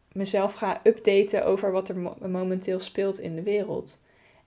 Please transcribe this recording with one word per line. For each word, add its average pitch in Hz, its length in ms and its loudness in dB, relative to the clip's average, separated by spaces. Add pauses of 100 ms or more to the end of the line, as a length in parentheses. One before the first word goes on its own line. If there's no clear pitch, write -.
(120)
mezelf 196 420 0
ga - 300 -2
updaten 202 640 4
over 196 260 2
wat 190 180 -2
er 185 80 -4
mo-, 175 200 -6 (100)
momenteel 185 520 -2
speelt 196 400 -2
in 165 160 -8
de 165 80 -6
wereld." - 580 -4 (460)